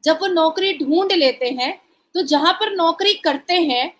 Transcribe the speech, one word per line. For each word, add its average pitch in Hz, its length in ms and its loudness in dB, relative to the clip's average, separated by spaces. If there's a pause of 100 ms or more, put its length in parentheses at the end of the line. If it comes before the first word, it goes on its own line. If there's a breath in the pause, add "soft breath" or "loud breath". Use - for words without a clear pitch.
जब 320 180 2
वो 381 60 -2
नौकरी 339 500 0
ढूंढ 320 340 0
लेते 254 380 0
हैं 262 320 -6 (340)
तो 359 60 -2
जहां 302 320 2
पर 415 180 -4
नौकरी 370 420 0
करते 294 400 -4
हैं 302 460 0